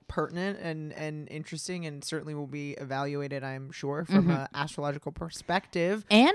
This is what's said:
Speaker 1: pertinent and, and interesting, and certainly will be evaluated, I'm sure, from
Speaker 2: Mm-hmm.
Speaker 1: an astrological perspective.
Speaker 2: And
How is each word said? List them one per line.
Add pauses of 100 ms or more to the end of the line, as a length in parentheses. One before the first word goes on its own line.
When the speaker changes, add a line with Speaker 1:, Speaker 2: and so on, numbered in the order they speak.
Speaker 1:
pertinent
and,
and
interesting,
and
certainly
will
be
evaluated,
I'm
sure,
from
Speaker 2:
Mm-hmm.
Speaker 1:
an
astrological
perspective.
Speaker 2:
And